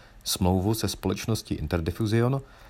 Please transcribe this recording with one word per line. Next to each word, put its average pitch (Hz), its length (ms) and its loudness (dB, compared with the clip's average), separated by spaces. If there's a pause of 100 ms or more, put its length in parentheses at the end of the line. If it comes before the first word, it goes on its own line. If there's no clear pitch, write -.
(240)
smlouvu 92 500 2
se 104 140 -2
společností - 680 -2
Interdiffusion, 110 840 0 (280)